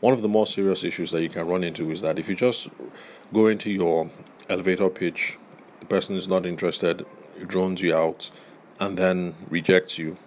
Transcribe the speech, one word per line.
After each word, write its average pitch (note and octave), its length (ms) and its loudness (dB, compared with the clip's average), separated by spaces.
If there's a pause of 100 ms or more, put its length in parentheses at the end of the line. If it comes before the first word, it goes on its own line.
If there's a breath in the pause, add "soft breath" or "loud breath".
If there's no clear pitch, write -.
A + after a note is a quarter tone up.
One B2 140 6
of A#2 80 -4
the G#2+ 60 2
more G#2+ 180 4
serious G2 360 0
issues F2 280 -4
that E2 100 0
you E2 80 0
can E2 180 -6
run F2+ 160 0
into D#2+ 280 -4
is D#2+ 100 -4
that - 180 -2
if A2 80 -6
you G2 80 -2
just B2 340 0 (680 loud breath)
go A2 140 6
into G#2+ 220 0
your E2 400 0 (380)
elevator F#2 400 2
pitch, - 480 -2 (440)
the - 60 -18
person G2 300 -2
is E2+ 100 -6
not F#2 200 0
interested, F2 580 -2 (420)
drones F#2 360 0
you E2 120 2
out, D#2+ 360 0 (480 loud breath)
and G2 180 -4
then F#2 380 0 (160)
rejects F2+ 480 2
you. D#2+ 180 -6 (100)